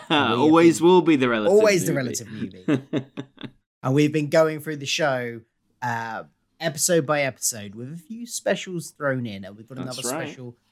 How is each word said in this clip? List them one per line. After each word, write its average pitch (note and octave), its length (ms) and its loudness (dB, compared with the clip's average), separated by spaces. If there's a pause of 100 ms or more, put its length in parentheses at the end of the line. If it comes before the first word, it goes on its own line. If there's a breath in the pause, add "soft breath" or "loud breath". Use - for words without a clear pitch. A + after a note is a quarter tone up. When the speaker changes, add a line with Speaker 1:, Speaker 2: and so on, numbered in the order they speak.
Speaker 1:
we E3 60 2
have B2+ 240 2
Speaker 2:
Always D#3+ 400 6
Speaker 1:
been D#3+ 80 4
Speaker 2:
will F3+ 140 8
be D#3+ 160 4
the B2+ 100 2
relative A#2 300 2
Speaker 1:
always G#3 280 4
the D#3+ 60 -2
Speaker 2:
newbie. D3 40 0
Speaker 1:
relative B2+ 320 -6
newbie. B2+ 840 -4
Speaker 2:
<laughs> - 380 -16 (340)
Speaker 1:
And C3 100 -2
we've D3+ 200 4
been D3+ 160 -2
going D#3 320 2
through D3+ 160 -8
the C#3 100 -10
show, B2 540 -4 (400)
uh, A2+ 420 -6 (360)
episode D#3+ 460 0
by D3 160 0
episode A2 540 -6
with B2 180 -14
a E3+ 40 -14
few A3+ 300 -16
specials F#3 640 -6
thrown C3 360 -4
in, G2+ 160 -10
and G2 140 -16
we've A2+ 100 -20
got C3 160 -16
Speaker 2:
That's - 160 -10
Speaker 1:
another B2 180 -4
Speaker 2:
right. D#3+ 100 -8
Speaker 1:
special B2 280 -16 (160)